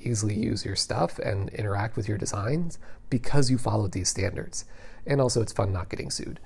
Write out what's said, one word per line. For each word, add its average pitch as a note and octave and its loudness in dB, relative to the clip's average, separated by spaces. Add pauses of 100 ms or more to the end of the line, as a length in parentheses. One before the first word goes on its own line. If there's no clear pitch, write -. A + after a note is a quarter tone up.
easily G#2+ 0
use A#2 -2
your G2 -6
stuff D3 -2
and G2 -2
interact G#2 -2
with G#2 -2
your G#2 0
designs C3+ -2 (320)
because C3+ 6
you B2+ 6
followed G#2+ 2
these F#2 0
standards. - -4 (420)
And C#3+ 2
also A#2+ 4
it's G2+ -2
fun G2 2
not F#2 -4
getting - -6
sued. - -8